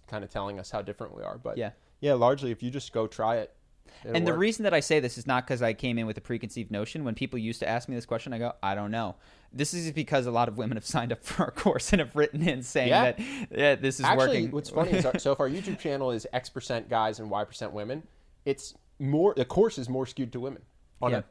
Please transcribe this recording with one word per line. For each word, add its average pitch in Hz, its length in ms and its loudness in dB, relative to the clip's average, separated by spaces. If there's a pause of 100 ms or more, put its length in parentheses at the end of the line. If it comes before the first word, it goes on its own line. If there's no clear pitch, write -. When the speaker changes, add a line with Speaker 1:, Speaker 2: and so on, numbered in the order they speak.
Speaker 1:
kinda 101 200 -8
telling 101 320 -6
us 98 120 -14
how 107 100 -4
different 101 340 -10
we - 80 -10
are. 95 140 -8
But 120 200 -6
Speaker 2:
Yeah. 104 140 -4 (300)
Speaker 1:
yeah, 143 120 4
largely 127 380 4
if 110 100 -4
you 123 80 -4
just 131 220 -10
go 110 160 0
try 113 300 0
it, - 180 -6 (480)
it'll 113 140 -4
Speaker 2:
And 170 100 4
the 170 60 4
Speaker 1:
work. 165 80 2
Speaker 2:
reason 220 220 2
that 196 100 4
I 156 80 6
say 156 180 4
this 123 180 -2
is 117 80 -12
not 127 220 0
'cause 123 140 0
I 113 120 2
came 120 240 -2
in 113 80 -2
with 107 120 -4
a 104 40 -12
preconceived 117 500 -6
notion. 107 340 -4
When 110 100 -2
people 131 240 -4
used 113 220 -4
to 73 80 -2
ask 117 180 -2
me 127 80 -6
this 117 100 -8
question, 120 280 -4
I 117 60 -6
go, 120 220 -2
"I 98 140 0
don't 104 160 -4
know." 110 240 -4 (380)
This 139 200 -4
is 170 200 -4
because 143 320 0
a 123 60 -2
lot 117 180 2
of 107 80 -10
women 117 180 -2
have 107 100 -8
signed 117 280 -2
up - 100 -10
<laughs> - 0 -
for - 220 -2
our - 60 -6
course - 420 2
and 185 80 6
have 139 140 -4
written 147 320 2
in 131 160 0
saying 127 260 2
Speaker 1:
Yeah. 147 240 6
Speaker 2:
that, - 60 -8 (320)
yeah, 139 240 4
this 131 260 -2
is 131 40 2
Speaker 1:
Actually, 247 220 6
Speaker 2:
working. 185 240 2
Speaker 1:
what's 147 180 -6
funny 165 220 2
is 185 140 4
Speaker 2:
<laughs> - 0 -
Speaker 1:
our, 127 120 2
so - 140 2
if 135 80 2
our 135 100 2
YouTube 190 300 -4
channel 139 320 -2
is 113 220 -4
X 123 160 -4
percent 117 400 -6
guys 110 320 2
and 107 80 -8
Y 101 160 -2
percent - 260 -10
women, 117 340 -8 (380)
it's - 300 -4 (260)
more, 151 360 4
the 127 100 2
course 208 320 4
is 123 100 -6
more 131 180 -2
skewed 120 280 -8
to 123 80 -6
women. 135 220 -10 (360)
On 123 120 2
Speaker 2:
Yeah. 117 80 0
Speaker 1:
a, - 120 -8